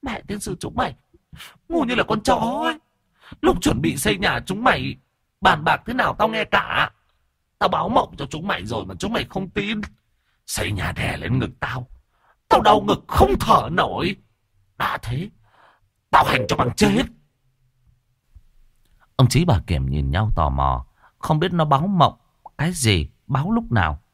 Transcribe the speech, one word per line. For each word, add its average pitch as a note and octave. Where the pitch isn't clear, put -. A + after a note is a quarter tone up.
Mẹ B3
tiên G#3
sư G3
chúng -
mày, -
ngu E4
như A#3+
là A3
con G#3+
chó B3+
ấy. D#4+
Lúc D#4+
chuẩn -
bị D#3
xây G3+
nhà E3+
chúng G#3
mày C#3
bàn E3+
bạc D#3+
thế A#3+
nào A3+
tao G#3+
nghe A3
cả. D3+
Tao G3
báo E3+
mộng C#4
cho C#3
chúng D#3
mày D3
rồi A2
mà F#2+
chúng G3+
mày G3
không F#3+
tin. G#3+
Xây -
nhà F#2
đè -
lên A2
ngực A#2
tao, B2
tao B3+
đau G#3+
ngực G3+
không G4
thở D3+
nổi. D#3
Đã -
thế, C#3+
tao -
hành -
cho -
bằng B2
chết. G#3
Ông B2+
Chí -
bà D3
Kiểm C2
nhìn C#2
nhau G2+
tò D#2+
mò, C2+
không D#3
biết E3+
nó E3
báo D3+
mộng F3
cái D#3+
gì, G#2+
báo C#3
lúc A#3
nào. E2